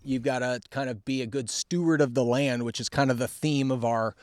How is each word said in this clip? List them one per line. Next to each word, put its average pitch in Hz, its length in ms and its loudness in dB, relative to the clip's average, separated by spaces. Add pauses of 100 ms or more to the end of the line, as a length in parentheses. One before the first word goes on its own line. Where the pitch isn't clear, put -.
you've 131 180 -2
gotta 127 380 0 (100)
kind 135 200 -4
of 107 140 -10
be 135 180 -2
a 117 40 -4
good 120 240 -6
steward 165 500 0
of 131 140 4
the 131 100 4
land, 123 400 2
which 117 160 -6
is 113 80 -6
kind 139 220 2
of 127 80 2
the 127 100 -2
theme 139 420 0
of 123 140 -2
our 113 380 0